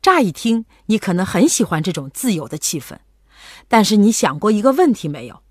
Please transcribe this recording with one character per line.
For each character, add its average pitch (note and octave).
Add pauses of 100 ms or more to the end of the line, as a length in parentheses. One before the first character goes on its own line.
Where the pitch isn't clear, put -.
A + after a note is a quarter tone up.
乍 F4+
一 F#3
听， A3+ (220)
你 G#3+
可 G3+
能 F3+
很 F#3+
喜 F4
欢 D#3
这 F3+
种 C3+
自 B3
由 D#3
的 -
气 D3+
氛， - (680)
但 A3
是 G#3+
你 G#3
想 D3+
过 G#3
一 G#3+
个 C4+
问 D4
题 -
没 B2
有？ G#2